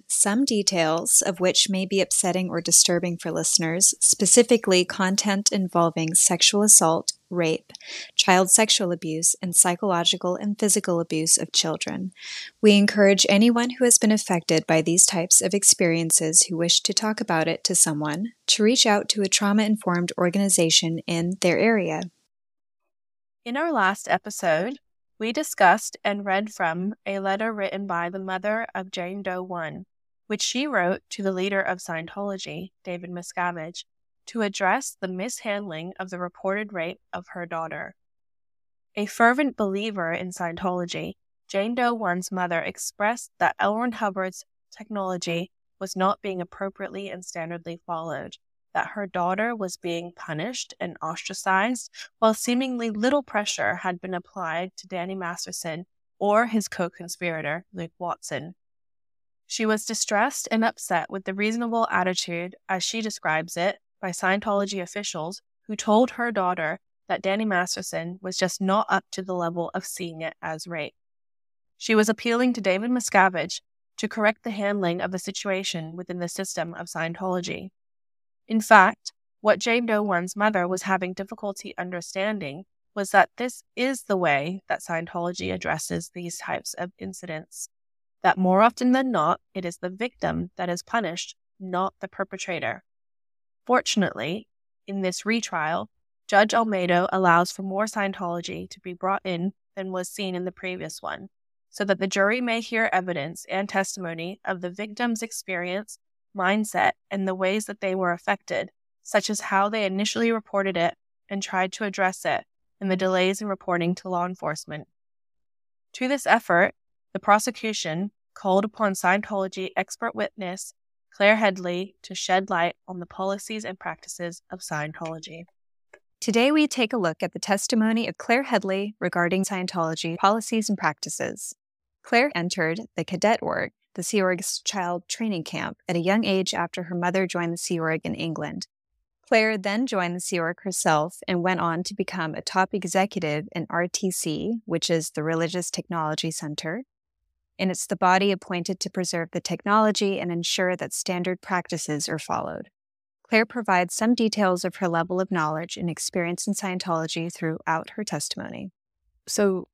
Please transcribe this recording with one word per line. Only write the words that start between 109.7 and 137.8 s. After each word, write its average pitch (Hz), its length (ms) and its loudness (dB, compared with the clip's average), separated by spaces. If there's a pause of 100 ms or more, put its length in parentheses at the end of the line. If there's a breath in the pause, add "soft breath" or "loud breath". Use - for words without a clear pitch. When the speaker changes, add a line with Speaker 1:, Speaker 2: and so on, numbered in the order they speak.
Speaker 2:
initially 208 460 0
reported 196 460 -2
it 170 160 2 (340)
and 196 160 -6
tried 190 300 -2
to - 100 -8
address 190 400 -2
it, 147 220 0 (340)
and 196 100 -2
the 185 60 2
delays 185 460 2
in 214 80 -6
reporting 180 460 0
to - 120 -12
law 180 180 -2
enforcement. 156 640 -8 (1080)
To 254 140 -4
this 277 200 -2
effort, 196 460 4 (380)
the 190 80 -6
prosecution 208 920 0 (220)
called 196 300 2
upon 214 300 -2
Scientology 190 800 -2
expert - 400 -4
witness 190 580 -6 (380)
Claire 208 260 6
Headley 185 640 -2
to - 100 -16
shed 190 380 0
light 170 240 0 (120)
on 185 120 -10
the 170 80 -10
policies 208 580 -6
and 190 140 -10
practices 170 720 -10
of 175 80 -12
Scientology. 160 840 -10 (760)
Speaker 1:
Today, 233 300 2
we 302 160 4
take 226 260 0
a 254 40 -2
look 170 260 0
at 175 100 -4
the - 60 -10
testimony 220 680 2
of 220 120 -8
Claire 247 240 2
Headley 202 560 0
regarding 175 440 2
Scientology 170 720 -2
policies 214 520 2
and 196 80 0
practices. - 800 -4 (480)
Claire 254 320 2
entered 175 460 -2 (140)
the 165 80 -4
cadet 208 380 2
org, - 300 -4 (240)
the 180 80 -8
Sea 202 180 0
Org's 185 420 -2
child 175 440 -4
training 208 360 -4
camp, - 440 -6
at 175 80 -2
a 170 40 2
young 196 240 2
age 190 300 0
after 175 300 -4
her 175 120 -8
mother 180 300 0
joined 175 260 -2
the 170 60 -4
Sea 175 220 -4
Org 160 240 -2